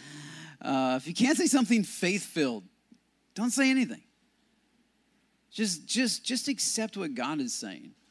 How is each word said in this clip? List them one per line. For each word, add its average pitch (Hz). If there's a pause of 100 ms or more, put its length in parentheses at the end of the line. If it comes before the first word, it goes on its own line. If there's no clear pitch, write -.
(600)
Uh, 131
if 131
you 170
can't 254
say 359
something 233
faith-filled, 156 (720)
don't 226
say 269
anything. 247 (1500)
Just, 185
just, -
just 254
accept 220
what 160
God 139
is 120
saying. 78 (200)